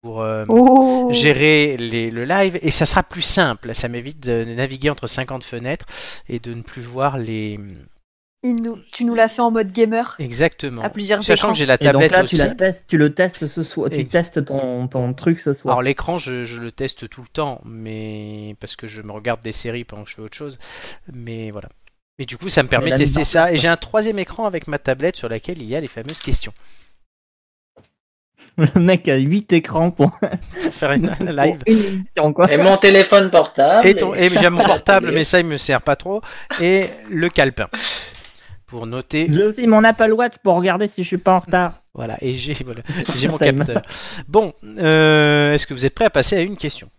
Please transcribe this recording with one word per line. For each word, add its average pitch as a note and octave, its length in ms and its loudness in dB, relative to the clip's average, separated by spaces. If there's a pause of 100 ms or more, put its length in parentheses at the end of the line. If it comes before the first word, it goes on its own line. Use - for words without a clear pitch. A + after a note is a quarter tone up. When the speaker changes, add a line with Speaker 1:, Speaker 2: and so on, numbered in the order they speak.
Speaker 1:
pour, A2+ 180 -10
euh, A2 300 -4
Speaker 2:
Oh. B3+ 640 6
Speaker 1:
gérer D3 640 4
les, A#2 320 -4
le A#2 160 -6
live, F#3 340 0
et D#3 100 -2
ça - 140 0
sera F3+ 180 0
plus - 200 -8
simple, - 520 0
ça - 140 -6
m'évite A#2+ 320 -12
de A#2 240 -2
naviguer C3 460 -4
entre C3+ 160 -8
cinquante C3 380 -8
fenêtres B2 420 -10 (420)
et A#2 120 -6
de A#2+ 120 -12
ne A#2 80 -12
plus A#2+ 220 -16
voir C3 340 -4
les G#2+ 420 -6 (840)
Speaker 2:
Il B3 140 -2
nous, A3+ 200 -6 (160)
tu A#3+ 140 -4
nous A#3 80 0
l'as A3+ 160 4
fait B3 100 -8
en A#3 100 2
mode A3 220 -2
gamer. A3+ 460 0
Speaker 1:
Exactement. B2+ 640 -4
Speaker 2:
À G#3 80 -6
plusieurs G#3 340 -4
Speaker 1:
Sachant D#3+ 240 2
Speaker 2:
écrans. - 40 0
Speaker 1:
que - 60 -2
j'ai D3 60 2
la C3 120 4
Speaker 3:
Et - 20 -2
donc D3 140 4
Speaker 1:
tablette D3+ 200 4
Speaker 3:
là, F#3 60 4
tu F#3 60 4 (100)
Speaker 1:
aussi. - 20 2
Speaker 3:
la C#3+ 180 2
testes, F#3 320 -2
tu E3 120 0
le D3+ 160 2
testes F3+ 320 -2
ce D#3+ 160 -8
soir, D3+ 260 -6
tu D#3+ 80 -6
Speaker 1:
Ex- B2+ 140 -6
Speaker 3:
testes E3+ 340 -2
ton, B2+ 440 -6
ton B2+ 260 -4
truc E3+ 260 -2
ce C#3+ 140 -2
soir. C3 180 -4
Speaker 1:
Alors B2+ 100 0
l'écran, C#3+ 360 -4
je, B2+ 260 -8
je A#2 160 -12
le A#2 100 -10
teste B2+ 380 -10
tout - 140 -20
le A#2+ 60 -20
temps, C#3+ 360 -8
mais G#2+ 960 -14
parce - 160 -14
que A#2 100 -16
je G#2+ 140 -16
me G2+ 120 -16
regarde A2+ 280 -6
des A2+ 140 -10
séries A#2+ 300 -10
pendant G#2 200 -18
que - 60 -20
je - 60 -18
fais A2 60 -18
autre A2 140 -16
chose, C#3+ 220 -16 (560)
mais A2+ 360 -12
voilà. G#2 200 -16 (480)
Et C3 80 -12
du A#2+ 100 -14
coup, F#3 140 -10
ça D3 120 2
me B2+ 40 -2
Speaker 3:
Mais - 40 -10
Speaker 1:
permet B2+ 180 0
de - 20 0
Speaker 3:
la C3+ 80 2
mise C#3+ 160 2
Speaker 1:
tester D#3 60 0
Speaker 3:
en C#3+ 40 0
Speaker 1:
ça. - 200 2
Speaker 3:
place, F3+ 80 2
Speaker 1:
Et - 20 2
Speaker 3:
ouais. D3+ 60 0
Speaker 1:
j'ai E3+ 80 2
un E3+ 100 2
troisième G#3+ 400 -2
écran G3 260 -8
avec F3+ 240 -6
ma D3 100 -6
tablette C3+ 380 -2
sur A#2 140 -10
laquelle C#3 320 -10
il A2 60 -14
y A#2+ 60 -6
a D#3+ 60 -4
les D3 60 -10
fameuses B2 340 -14
questions. - 360 -2
Speaker 3:
<laughs> - 60 -20 (1900)
Le E3+ 240 4
mec F3 280 2
a C3+ 80 2
huit E3 360 0
écrans E3 380 2
pour - 260 2 (460)
Speaker 1:
Pour D#4+ 120 -4
faire C#3+ 180 -2
une F3 180 0
Speaker 3:
<laughs> E3+ 60 -8
pour F#3 100 -6
Speaker 1:
live. D3+ 400 0
Speaker 3:
une A3 120 6
émission, F#3+ 540 0
quoi. E3+ 200 4
Speaker 4:
Et C#3+ 40 4
mon F#3+ 200 6
téléphone G3 540 6
portable, E3 560 4
Speaker 1:
Et G#3+ 100 8
ton, F#3 180 -2
Speaker 4:
et F3+ 120 2
Speaker 1:
et F3+ 40 6
j'ai F3+ 200 4
mon F3 80 -2
Speaker 4:
<laughs> F3 40 2
la - 20 4
Speaker 1:
portable, F#3+ 420 4
Speaker 4:
télé. E3 120 0
Speaker 1:
mais D#3+ 60 2
ça, F3+ 160 4
il E3+ 60 -2
me D3+ 100 -4
sert C3 260 0
pas C#3+ 140 0
trop. G3+ 240 -6 (400)
Et F#3 260 2 (240)
le E3+ 200 0
calepin. C#3 380 0 (960)
Pour A#2 200 -14
noter. C3 440 -4
Speaker 3:
J'ai F3 140 0
aussi G#3+ 220 -2
mon G#3+ 180 6
Apple A3+ 280 4
Watch A#3 300 0
pour F#3 120 2
regarder F3+ 340 0
si F#3+ 140 -8
je F3 60 -6
suis F3+ 100 -4
pas F#3 140 4
en F#3 80 6
retard. F3+ 340 0 (200)
Speaker 1:
Voilà, A2+ 260 -10
et C3 140 -4
j'ai, B2+ 200 -6 (100)
voilà, A#2 160 -12 (360)
j'ai C3 120 0
mon D#3 100 -2
Speaker 3:
<laughs> - 0 -
Time. C#3 200 2
Speaker 1:
capteur. C3+ 240 -2 (460)
Bon, G3 240 2 (260)
euh, D3+ 760 4
est-ce C#3+ 120 0
que C#3 80 -10
vous B2+ 120 -2
êtes C3 80 0
prêts A3+ 120 0
à - 40 4
passer - 260 0
à F3 40 2
une F#3 160 -2
question ? - 320 -10 (100)